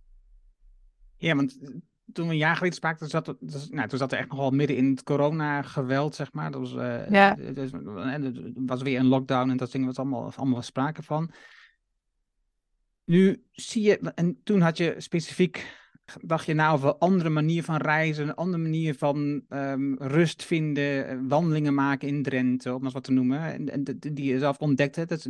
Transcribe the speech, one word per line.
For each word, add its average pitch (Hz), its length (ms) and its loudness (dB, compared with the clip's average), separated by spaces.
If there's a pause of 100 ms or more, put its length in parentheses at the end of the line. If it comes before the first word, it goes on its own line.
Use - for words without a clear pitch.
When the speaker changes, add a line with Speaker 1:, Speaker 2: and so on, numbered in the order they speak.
(1160)
Speaker 1:
Ja, 165 180 0
want, 139 260 0
eh, 143 80 -16 (440)
toen 170 140 -4
we 165 60 0
een 156 60 2
jaar 156 160 4
geleden 180 220 -2
spraken, 165 220 -4
toen 156 100 -10
zat 160 180 -2
het, 135 140 -8
dus, 151 280 -10
nou, 127 200 -4
toen 131 100 -4
zat 135 140 -2
er 113 60 -2
echt - 100 -6
nog 135 100 -10
wel 139 120 0
midden 139 260 2
in 135 140 4
het 131 120 0
coronageweld, 143 1120 0
zeg - 180 -10
maar. 156 180 -6
Dat 135 100 -8
was, 127 160 -8
eh, 123 340 -4
Speaker 2:
Ja. 202 280 8
Speaker 1:
eh, 131 160 -8
dus, 135 160 -6
eh, 127 540 -6
er 123 300 -8
was 127 280 -4
weer 131 160 0
een 131 80 6
lockdown 131 440 4
en 127 60 0
dat 127 160 -4
ding 135 120 -2
was 127 120 -4
allemaal, 120 400 -4
allemaal 123 260 0
sprake 147 400 -4
van. 160 280 -4 (1700)
Nu 190 460 6
zie - 320 -6
je, 208 160 6 (160)
en 170 300 -2
toen 202 160 4
had 165 160 4
je 170 220 0
specifiek, - 840 -2 (400)
dacht 165 260 -2
je 160 80 0
na 156 180 4
over 139 160 2
een - 100 2
andere 175 300 4
manier 156 360 2
van 160 120 -2
reizen, 151 520 0
een - 60 -6
andere 170 280 -2
manier 160 320 0
van, 147 540 0
ehm, 135 460 -4
rust 147 500 2
vinden, 143 640 0
eh, 131 100 -6 (100)
wandelingen 151 460 2
maken 139 340 0
in 143 140 -2
Drenthe, 127 460 0
om 123 60 -2
maar 131 100 -8
eens 127 80 -4
wat 131 120 -8
te 135 80 0
noemen, 131 280 2
en, - 280 -6
en 139 160 -4
de, 131 140 -6
die 147 260 -6
je 131 140 0
zelf 139 200 2
ontdekt 143 380 2
hebt. 170 120 -4
Dat 160 100 -4
is, - 120 -12